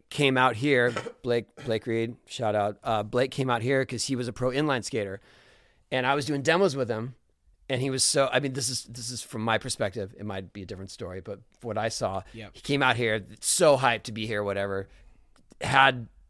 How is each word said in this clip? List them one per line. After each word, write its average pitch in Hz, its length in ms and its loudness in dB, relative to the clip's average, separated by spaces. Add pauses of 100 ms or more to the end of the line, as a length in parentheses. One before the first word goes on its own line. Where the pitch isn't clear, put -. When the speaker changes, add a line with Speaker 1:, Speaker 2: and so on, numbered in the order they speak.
(120)
Speaker 1:
came 135 260 4
out 127 180 4
here. 123 380 2 (140)
<coughs> - 160 -16
Blake, 120 240 0 (180)
Blake 113 220 -2
Reed, 113 280 -2 (120)
shout 110 280 -2
out. 104 280 0
Uh, 110 180 0
Blake 123 300 0
came 131 180 -2
out 117 140 0
here 135 220 2
'cause 117 200 -6
he 135 100 -2
was 120 120 -4
a 120 60 -8
pro 127 180 0
inline 135 320 0
skater, 101 380 -4 (680)
and 127 140 0
I 131 80 4
was 143 120 0
doing 139 180 -2
demos 165 320 4
with 127 140 -2
him. 120 260 -4 (560)
And 127 120 0
he 139 80 0
was 131 120 0
so, 139 300 4
I 131 60 6
mean, 135 140 -4
this 127 140 -4
is, 127 180 -6
this 120 260 -12
is 123 100 -10
from - 220 -6
my 113 160 2
perspective. 104 580 -6
It 101 80 -12
might 95 280 -10
be 101 100 -12
a - 20 -12
different 95 240 -12
story, 92 320 -12
but 98 180 -12 (220)
what 110 160 -4
I 110 120 0
saw, 95 340 -4 (100)
Speaker 2:
Yep. 110 200 -14
Speaker 1:
he - 80 -20
came 143 200 0
out 127 140 4
here 113 280 0 (180)
so 151 360 6
hyped 123 260 2
to - 80 -10
be 110 140 -6
here, 107 180 -2
whatever, 98 440 -4 (720)
had 131 460 6 (220)